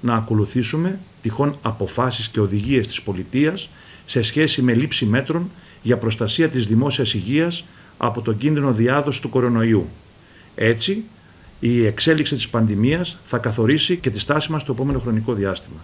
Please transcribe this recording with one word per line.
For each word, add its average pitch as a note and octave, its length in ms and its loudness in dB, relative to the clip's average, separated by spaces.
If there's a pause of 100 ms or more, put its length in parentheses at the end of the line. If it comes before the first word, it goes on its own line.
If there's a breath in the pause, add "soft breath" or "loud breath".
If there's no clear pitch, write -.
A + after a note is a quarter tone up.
να A#2+ 140 0
ακολουθήσουμε A#2+ 840 0 (240)
τυχόν C#3+ 400 -2
αποφάσεις A#2 680 -4
και - 120 -2
οδηγίες G#2 460 2
της - 160 -8
πολιτείας B2+ 680 -2 (380 loud breath)
σε B2 160 0
σχέση C#3+ 400 0
με B2 120 4
λήψη C3 320 0
μέτρων C#3+ 440 0 (320 loud breath)
για A#2+ 160 2
προστασία A2+ 500 0
της B2+ 180 0
δημόσιας A#2 480 0
υγείας D3 500 -2 (320 loud breath)
από A#2 240 -2
τον A2 160 -2
κίνδυνο C#3 360 2
διάδοσης B2+ 480 0
του C#3 80 -8
κορονοϊού. A2+ 600 2 (680 loud breath)
Έτσι, A#2 500 0 (560 loud breath)
η A#2+ 260 4
εξέλιξη D3 480 2
της A#2+ 140 -4
πανδημίας A#2 760 2
θα A#2+ 140 -4
καθορίσει B2 580 2
και C3+ 140 -2
τη G#2+ 100 -6
στάση D3+ 300 -4
μας D3+ 120 -4
στο C3+ 100 -6
επόμενο C3+ 260 -2
χρονικό A2+ 340 -2
διάστημα. G2 500 -4